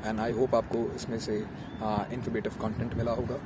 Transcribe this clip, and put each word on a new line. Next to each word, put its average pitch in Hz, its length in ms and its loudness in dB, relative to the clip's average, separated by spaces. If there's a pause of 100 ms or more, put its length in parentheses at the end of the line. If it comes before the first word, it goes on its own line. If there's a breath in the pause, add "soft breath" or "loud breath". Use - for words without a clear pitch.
and 110 120 0
I 113 200 2
hope 123 160 4
आपको 113 400 2
इसमें 117 240 -4
से, 107 260 0 (360 loud breath)
अ, 107 320 2
informative 113 380 -2
content 113 440 -2
मिला 117 160 2
होगा। 123 340 0